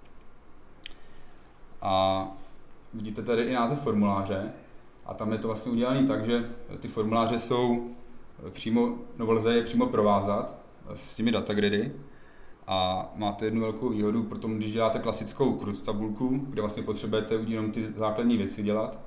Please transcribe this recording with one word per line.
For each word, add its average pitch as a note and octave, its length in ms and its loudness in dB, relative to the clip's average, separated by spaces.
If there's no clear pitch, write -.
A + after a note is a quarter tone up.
A F#2+ 440 4
vidíte G#2+ 280 -6
tady A#2 200 4
i A#2+ 120 0
název B2 280 2
formuláře G2+ 680 2
a F#2+ 80 -8
tam G#2+ 180 -2
je A2 60 0
to A2+ 100 -2
vlastně A2 240 -4
udělané C3 340 4
tak, A#2 180 2
že A#2 260 2
ty G#2+ 100 -10
formuláře A2+ 500 2
jsou, A#2+ 520 2
eh, - 40 -10
přímo, A#2 480 2
nebo A2+ 140 2
lze A2+ 220 4
je A#2 80 6
přímo B2 240 4
provázat, G#2 680 2
eh, G2 60 -10
s - 180 -12
těmi A2+ 180 2
data G#2 220 0
gridy. G#2 380 4
A F#2 440 2
máte G#2 300 -2
jednu A2 160 2
velkou A2 280 0
výhodu, G#2+ 340 2
potom G#2+ 340 -4
když G#2+ 160 -2
děláte A2 260 2
klasickou A2+ 600 0
CRUD G2+ 240 -4
tabulku, A#2 680 -2
kde G#2 140 -2
vlastně G#2 200 -2
potřebujete G#2+ 520 0
jenom A2 380 0
ty A#2 100 -2
základní A2 540 2
věci G2 260 -2
dělat G#2 440 0